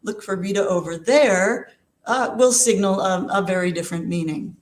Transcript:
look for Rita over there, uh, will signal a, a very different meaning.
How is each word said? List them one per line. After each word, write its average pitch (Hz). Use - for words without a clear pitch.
look 220
for 196
Rita 196
over 170
there, 226
uh, 247
will 254
signal 196
a, 185
a 196
very 185
different 170
meaning. 165